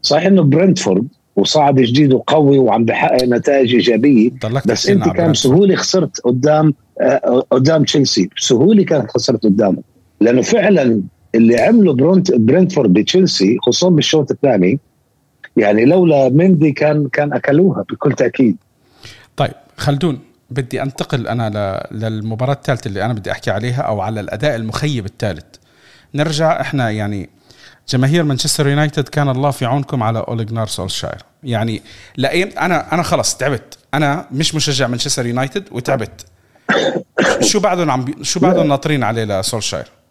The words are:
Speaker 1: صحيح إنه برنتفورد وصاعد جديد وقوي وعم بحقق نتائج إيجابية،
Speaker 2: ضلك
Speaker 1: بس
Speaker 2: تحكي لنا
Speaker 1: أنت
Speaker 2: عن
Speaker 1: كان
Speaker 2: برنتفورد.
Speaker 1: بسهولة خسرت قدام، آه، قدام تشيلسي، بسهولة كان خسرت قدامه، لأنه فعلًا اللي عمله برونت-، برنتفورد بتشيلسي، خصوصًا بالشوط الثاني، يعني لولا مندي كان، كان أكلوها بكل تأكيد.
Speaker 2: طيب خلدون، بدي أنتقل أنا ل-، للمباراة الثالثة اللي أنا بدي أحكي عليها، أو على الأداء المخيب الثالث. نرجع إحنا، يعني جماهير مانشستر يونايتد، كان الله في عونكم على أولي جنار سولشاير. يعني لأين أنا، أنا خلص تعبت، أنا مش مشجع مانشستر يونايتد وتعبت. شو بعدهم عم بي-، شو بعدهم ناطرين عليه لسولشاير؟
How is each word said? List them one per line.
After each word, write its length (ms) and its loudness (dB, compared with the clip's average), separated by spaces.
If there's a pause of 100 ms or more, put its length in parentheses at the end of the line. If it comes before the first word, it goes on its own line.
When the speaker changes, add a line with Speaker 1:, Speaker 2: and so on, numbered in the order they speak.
Speaker 1:
صحيح 240 0
إنه 160 4
برنتفورد 640 2 (300)
وصاعد 380 2
جديد 380 4
وقوي 460 2
وعم 260 2
بحقق 400 0
نتائج 500 2
إيجابية، 560 4 (120)
Speaker 2:
ضلك 260 -4
Speaker 1:
بس 140 -2
Speaker 2:
تحكي 120 2
لنا 100 2
Speaker 1:
أنت 60 0
Speaker 2:
عن 60 -4
Speaker 1:
كان 100 0
Speaker 2:
برنتفورد. 280 2
Speaker 1:
بسهولة 220 4
خسرت 440 -2
قدام، 540 2 (260)
آه، 500 0
قدام 340 2
تشيلسي، 520 0
بسهولة 480 4
كان 240 0
خسرت 360 -2
قدامه، 380 2 (380)
لأنه 220 4
فعلًا 600 2 (320)
اللي 260 4
عمله 320 4
برونت-، 440 2
برنتفورد 560 2
بتشيلسي، 680 2
خصوصًا 260 0
بالشوط 420 2
الثاني، 480 0 (800)
يعني 280 4
لولا 440 4
مندي 440 4
كان، 360 0
كان 240 -4
أكلوها 580 0
بكل 220 -2
تأكيد. 440 0 (800)
Speaker 2:
طيب 160 -4 (240)
خلدون، 420 -2 (320)
بدي 320 -6
أنتقل 440 -6
أنا 240 -4 (400)
ل-، 60 -12
للمباراة 560 -6
الثالثة 360 -6
اللي 160 -6
أنا 80 -2
بدي 180 -8
أحكي 200 -6
عليها، 320 -4
أو 180 -4
على 200 -6
الأداء 360 -4
المخيب 500 -6
الثالث. 380 -8 (680)
نرجع 460 -2
إحنا، 300 -4
يعني 380 -6 (600)
جماهير 340 0
مانشستر 460 -2
يونايتد، 400 -2
كان 200 -2
الله 220 -2
في 140 -6
عونكم 380 -2
على 260 -2
أولي 160 -6
جنار 220 -6
سولشاير. 560 -8 (220)
يعني 380 -4 (340)
لأين 320 -2
أنا، 460 -4
أنا 80 0
خلص 340 -2
تعبت، 420 -6 (160)
أنا 380 -2
مش 220 -4
مشجع 320 -2
مانشستر 400 -4
يونايتد 460 -4
وتعبت. 540 -6 (1120)
شو 200 0
بعدهم 300 0
عم 140 -2
بي-، 180 -10
شو 180 -4
بعدهم 280 2
ناطرين 340 -2
عليه 220 -2
لسولشاير؟ 600 -6 (260)